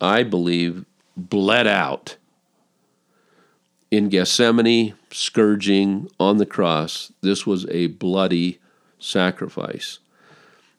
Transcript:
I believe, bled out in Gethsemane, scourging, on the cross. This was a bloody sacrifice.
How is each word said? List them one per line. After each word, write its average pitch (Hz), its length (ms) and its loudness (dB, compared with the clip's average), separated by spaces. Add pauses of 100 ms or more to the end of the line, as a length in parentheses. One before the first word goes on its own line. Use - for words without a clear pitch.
I 104 220 2
believe, 87 640 -2 (300)
bled 101 500 0
out 85 500 -2 (1700)
in 104 180 2
Gethsemane, 113 840 2 (180)
scourging, 101 1080 0
on 101 200 4
the 101 80 2
cross. 82 720 -2
This 98 260 -2
was 95 240 -2
a 87 160 -2
bloody 90 720 -2 (400)
sacrifice. - 1040 -6 (800)